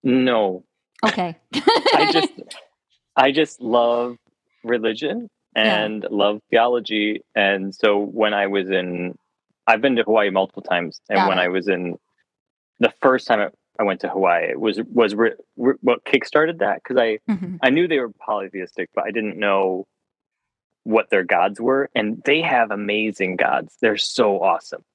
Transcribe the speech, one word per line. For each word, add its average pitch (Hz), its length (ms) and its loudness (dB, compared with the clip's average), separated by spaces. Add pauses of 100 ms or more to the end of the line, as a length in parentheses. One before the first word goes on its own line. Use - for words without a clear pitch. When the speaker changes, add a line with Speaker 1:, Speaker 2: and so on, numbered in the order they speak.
Speaker 1:
No. 120 600 2 (400)
Speaker 2:
Okay. 180 320 -2 (100)
<laughs> - 80 -18
Speaker 1:
I 415 580 2
just, - 200 0 (840)
I 135 160 4
just 147 280 0
love 120 560 0 (480)
religion 120 640 -4 (280)
Speaker 2:
Yeah. 107 280 2
Speaker 1:
and 107 260 -6
love 104 300 0 (100)
theology. 110 720 0 (120)
And 98 400 0
so 104 240 2
when 104 360 0
I 101 120 2
was 98 240 -2
in, 90 460 -4 (500)
I've 113 140 4
been 131 160 2
to 113 60 2
Hawaii 107 280 2
multiple 95 320 -2
times. 85 460 -4
And 104 100 -2
Speaker 2:
Got 92 100 2
Speaker 1:
when 92 100 0
Speaker 2:
it. 90 40 2
Speaker 1:
I 90 60 2
was 92 200 -2
in, 87 280 -2 (840)
the - 200 2
first 131 260 2
time 110 140 2
I, 101 80 -2 (320)
I 110 40 2
went 95 160 -2
to - 80 -6
Hawaii, 87 420 0
it 67 100 -6
was, 107 200 -2 (120)
was 110 220 2
re-, 113 200 0 (220)
re-, 123 240 0
what 120 240 0
kickstarted 156 540 0
that. 101 260 -2
'Cause 127 120 -2
I, 113 220 2 (100)
Speaker 2:
Mm-hmm. 180 340 -6
Speaker 1:
I 131 80 4
knew 165 180 2
they 156 100 0
were 120 120 -4
polytheistic, 98 840 -8
but - 100 -2
I 107 60 -6
didn't 104 280 -6
know 98 480 0 (1040)
what 110 220 0
their 98 120 2
gods 98 380 0
were, 131 340 0
and 110 300 -4
they 151 160 2
have 127 300 0
amazing 104 680 -4
gods. - 460 -2
They're 110 160 2
so 98 440 0
awesome. - 400 -2 (120)